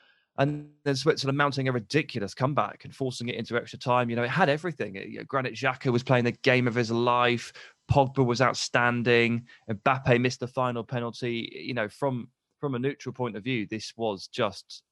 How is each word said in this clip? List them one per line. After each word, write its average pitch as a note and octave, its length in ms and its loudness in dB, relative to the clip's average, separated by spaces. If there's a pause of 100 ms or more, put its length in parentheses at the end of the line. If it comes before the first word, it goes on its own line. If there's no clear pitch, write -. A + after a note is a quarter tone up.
(380)
And D3 320 -2 (140)
then C#3 120 0
Switzerland C3+ 420 0
mounting C#3 300 0
a C3 60 2
ridiculous A#2 600 -2
comeback B2+ 520 -2
and C3+ 100 -16
forcing B2+ 340 -6
it B2 60 -6
into A#2 220 -4
extra C3+ 220 -6
time. B2 300 2
You A#2 80 -2
know, A#2+ 60 2
it A#2+ 60 -2
had D#3 200 2
everything. D3 460 -4
It, G2 120 -10
you A2 120 -12
know, A2 60 -10
Granit B2+ 300 -2
Xhaka C3 360 0
was A#2+ 120 2
playing B2 220 4
the A#2+ 60 2
game B2+ 360 2
of A2+ 80 0
his A#2 160 0
life. A#2+ 600 2 (400)
Pogba C3+ 340 4
was A#2+ 160 2
outstanding. A#2+ 1040 2 (240)
Mbappe C3 500 4
missed B2+ 220 0
the B2 60 -6
final B2 360 -2
penalty. A#2+ 720 -6
You A2+ 200 -8
know, A2+ 140 -2
from, B2+ 400 -4 (320)
from C#3 160 -4
a A#2+ 40 -4
neutral C3 340 -4
point A#2 240 -6
of G2+ 80 -10
view, A#2+ 200 -2
this - 300 -8
was G#2+ 320 -4
just - 640 -6